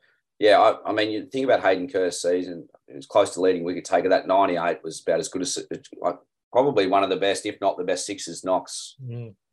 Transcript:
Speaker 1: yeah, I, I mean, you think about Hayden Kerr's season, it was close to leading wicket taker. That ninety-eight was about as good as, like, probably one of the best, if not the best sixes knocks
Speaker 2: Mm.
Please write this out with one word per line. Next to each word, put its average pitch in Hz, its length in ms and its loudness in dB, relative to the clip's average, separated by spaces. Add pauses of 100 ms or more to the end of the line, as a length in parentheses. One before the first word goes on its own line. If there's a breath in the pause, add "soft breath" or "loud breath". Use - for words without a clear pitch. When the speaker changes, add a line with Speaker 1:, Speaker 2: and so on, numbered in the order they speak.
(380)
Speaker 1:
yeah, 101 220 6
I, 104 300 4
I 104 40 -2
mean, 107 180 0
you 107 140 -6
think 135 200 -4
about 113 180 4
Hayden 92 260 2
Kerr's 92 320 -2
season, 87 460 -2 (200)
it 67 80 -20
was 69 120 -16
close 101 260 2
to 85 80 -6
leading 90 220 2
wicket 85 220 -6
taker. 90 240 0
That 90 180 2
ninety-eight 87 560 0
was 80 180 -12
about 85 180 0
as 80 100 -6
good 92 140 -6
as, - 140 -4 (440)
like, 87 180 -4 (320)
probably 120 360 2
one 98 160 4
of 95 60 -2
the 92 60 0
best, 98 300 -2
if 104 160 -8
not 98 160 0
the 90 60 -8
best 90 220 -4
sixes 95 380 -10
knocks - 600 -6
Speaker 2:
Mm. 120 300 -12 (200)